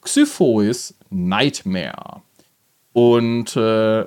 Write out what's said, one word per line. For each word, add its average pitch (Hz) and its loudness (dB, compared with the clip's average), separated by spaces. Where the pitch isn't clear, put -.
Xyphois 123 0
Nightmare. 92 -4
Und, 117 2
äh, 110 0